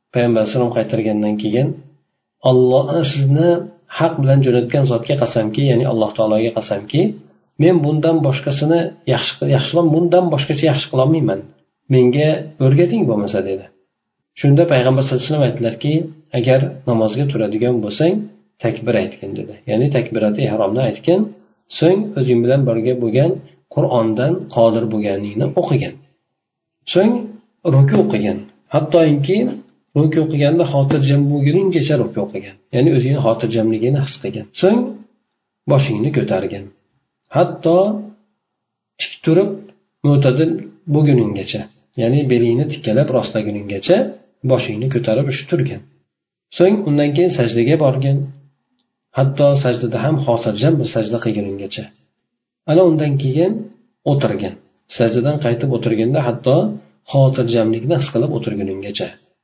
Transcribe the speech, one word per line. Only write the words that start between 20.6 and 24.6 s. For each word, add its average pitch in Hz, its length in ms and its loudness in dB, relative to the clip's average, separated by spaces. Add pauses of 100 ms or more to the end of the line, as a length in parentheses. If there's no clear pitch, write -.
aytgin, 160 400 0 (500)
so'ng 190 300 2 (120)
o'zing 123 280 2
bilan 131 220 2
birga 117 320 0
bo'lgan 123 360 0 (360)
Qur'ondan 123 680 0 (140)
qodir 113 400 2